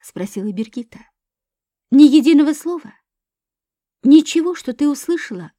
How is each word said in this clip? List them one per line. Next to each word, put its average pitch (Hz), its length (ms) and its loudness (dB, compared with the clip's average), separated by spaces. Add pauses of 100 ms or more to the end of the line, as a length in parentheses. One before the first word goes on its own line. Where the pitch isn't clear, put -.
спросила 202 420 -10
Биргитта. 220 500 -12 (920)
"Ни 277 140 6
единого 294 480 4
слова? 330 420 -10 (1080)
Ничего, 311 520 2
что - 180 -10
ты 294 160 -4
услышала, 269 720 -8